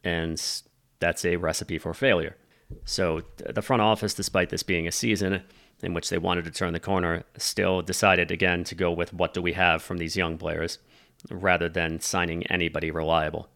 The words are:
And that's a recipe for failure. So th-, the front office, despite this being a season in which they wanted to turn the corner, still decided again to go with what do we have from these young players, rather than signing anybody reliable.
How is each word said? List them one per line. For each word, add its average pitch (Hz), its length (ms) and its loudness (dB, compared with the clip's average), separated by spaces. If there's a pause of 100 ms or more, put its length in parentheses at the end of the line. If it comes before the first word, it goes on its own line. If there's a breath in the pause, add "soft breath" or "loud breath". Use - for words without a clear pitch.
And 82 400 -2 (580)
that's 85 240 0
a 87 120 2
recipe 85 420 -2
for 82 160 -6
failure. 87 420 2 (480 soft breath)
So 82 360 0 (160)
th-, - 180 -10
the 107 80 -2
front 117 200 2
office, 107 320 4
despite 92 360 0
this - 140 -4
being 85 240 0
a 85 40 -4
season 98 500 0 (380 soft breath)
in 90 140 -4
which 82 160 -4
they 87 80 0
wanted 87 260 0
to 82 60 -8
turn 90 220 -2
the 82 80 -2
corner, 87 420 0 (140)
still 92 460 2
decided 90 500 4
again 90 320 0
to - 100 -10
go 87 160 0
with 85 220 -2
what 87 200 -2
do 90 80 -4
we 87 120 0
have 85 280 4
from 95 180 -6
these 82 180 -4
young 85 200 0
players, 80 420 -4 (520 soft breath)
rather 90 380 2
than 80 320 -2
signing 85 460 -2
anybody 80 440 0
reliable. 78 640 0